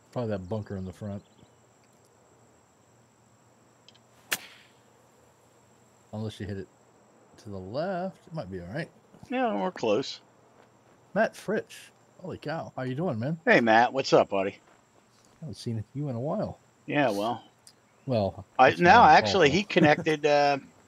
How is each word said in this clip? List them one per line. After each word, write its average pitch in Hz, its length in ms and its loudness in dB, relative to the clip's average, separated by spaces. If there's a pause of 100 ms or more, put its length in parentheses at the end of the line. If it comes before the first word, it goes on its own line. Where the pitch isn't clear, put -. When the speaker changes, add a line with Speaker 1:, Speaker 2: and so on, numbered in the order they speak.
(120)
Speaker 1:
Probably 120 200 -6
that 92 160 -8
bunker 104 300 -8
in 92 80 -10
the 92 80 -12
front. 104 300 -12 (4000)
Unless 107 260 -10
you 104 60 -12
hit 98 120 -10
it 92 100 -14 (760)
to 110 60 -18
the 98 80 -12
left, 175 600 -10 (100)
it - 60 -20
might 123 180 -12
be 92 80 -10
all 85 80 -16
right. 135 220 -12 (400)
Speaker 2:
Yeah, 247 260 -4
we're 185 160 -6
close. 117 480 -4 (920)
Speaker 1:
Matt 208 220 -2
Fritsch. - 560 -10 (300)
Holy 160 160 -12
cow. 147 380 -10
How 131 80 -8
you 131 120 -6
doing, 151 220 -4
man? 147 280 -6
Speaker 2:
Hey, 208 160 6
Matt. 117 320 6
What's 135 200 -2
up, 123 160 6
buddy? 98 220 -2
Speaker 1:
I - 960 -20
haven't 104 100 -14
seen 113 280 -8 (100)
you 147 160 -8
in 123 60 -8
a 113 40 -8
while. 147 400 -8 (260)
Speaker 2:
Yeah, 139 240 0
well. 107 320 -4 (640)
Speaker 1:
Well, 107 400 -2 (140)
Speaker 2:
I, 135 120 8
Speaker 1:
that's 190 100 -2
Speaker 2:
no, 175 80 6 (100)
Speaker 1:
my 160 140 8
Speaker 2:
actually, 185 360 4
Speaker 1:
fault, 139 60 -2
Speaker 2:
he 202 60 0
Speaker 1:
though. 202 60 -6
<laughs> - 20 -14
Speaker 2:
connected, 156 560 2
uh, 143 320 2 (300)